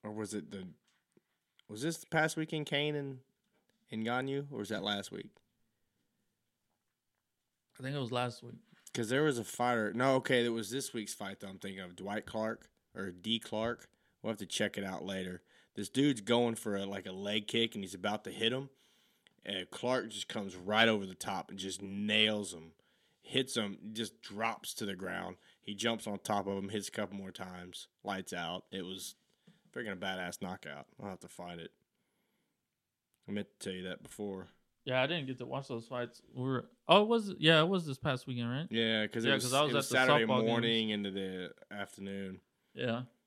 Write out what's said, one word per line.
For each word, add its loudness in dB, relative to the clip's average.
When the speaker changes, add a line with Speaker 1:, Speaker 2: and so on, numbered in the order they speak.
Speaker 1:
Or -8
was -4
it -6
the, -10
was -8
this -4
past 2
weekend -4
Kane 0
and, -6
and -2
Ngannou, 0
or -8
was -4
that -2
last -2
week? -10
Speaker 2:
I -12
think -4
it 0
was -2
last 0
week. -14
Speaker 1:
'Cause 0
there 6
was 6
a -2
fighter. 2
No, 6
okay, 4
it 2
was -2
this -4
week's -6
fight, -8
though, -10
I'm -12
thinking -8
of. -12
Dwight -4
Clark, -4
or -4
D -2
Clark. -4
We'll -4
have -6
to -8
check -2
it -4
out -6
later. -6
This -4
dude's 4
going 4
for -2
a, -2
like, -6
a -8
leg -2
kick, 2
and -6
he's -10
about -4
to -8
hit 0
him. -4
And -6
Clark 0
just -10
comes -6
right 6
over 4
the -8
top -4
and -10
just -6
nails 2
him. -16
Hits 0
him, 0
just -6
drops -4
to -4
the -4
ground. -6
He -10
jumps -2
on -4
top 0
of -2
him, -4
hits -4
a -12
couple -6
more -10
times, -14
lights -6
out. -4
It -8
was -10
freaking -6
a -6
badass -4
knockout. -8
I'll -8
have -12
to -16
find -12
it. -12
I -6
meant -4
to -8
tell -6
you -8
that -8
before. -10
Speaker 2:
Yeah, 4
I 4
didn't -2
get -8
to -8
watch -6
those -6
fights. -6
We -6
were, 0
oh, 12
it 4
was, 2
yeah, 10
it 6
was 2
this -4
past 0
weekend, -2
right? -2
Speaker 1:
Yeah, 4
'cause -2
it 6
Speaker 2:
Yeah, 6
Speaker 1:
was, 0
Speaker 2:
'cause 0
I 6
was 4
Speaker 1:
it 4
was 2
Speaker 2:
at -6
the 4
Speaker 1:
Saturday 8
Speaker 2:
softball 6
games. 4
Speaker 1:
morning 4
into 0
the -4
afternoon. -8
Speaker 2:
Yeah. -2